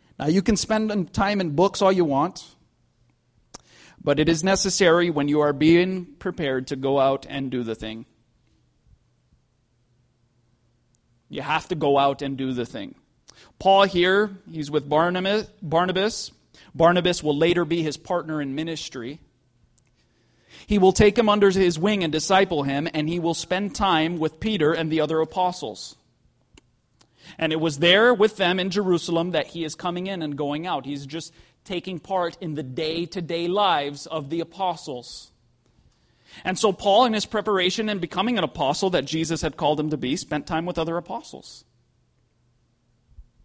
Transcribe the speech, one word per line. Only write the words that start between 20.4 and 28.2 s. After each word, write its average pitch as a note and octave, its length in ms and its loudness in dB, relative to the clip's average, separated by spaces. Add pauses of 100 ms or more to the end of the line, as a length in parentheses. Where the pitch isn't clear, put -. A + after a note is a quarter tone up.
He G#3 100 2
will F#3 140 8
take G#3+ 260 6
him A3 100 4
under G3+ 220 4
his F3+ 260 2
wing G3 280 0
and D3+ 80 -2
disciple F#3 500 2
him, C#3 320 -2
and D#3 140 -2
he E3+ 100 -2
will E3 160 -2
spend F#3+ 400 -6
time F3 440 0
with D#3 200 -4
Peter F3 340 2
and D#3+ 200 -2
the D#3+ 80 0
other D#3 200 0
apostles. D#3+ 760 -4 (1400)
And D#3+ 160 -2
it D#3+ 60 -2
was D#3 180 -2
there G3 340 6
with G#3+ 240 2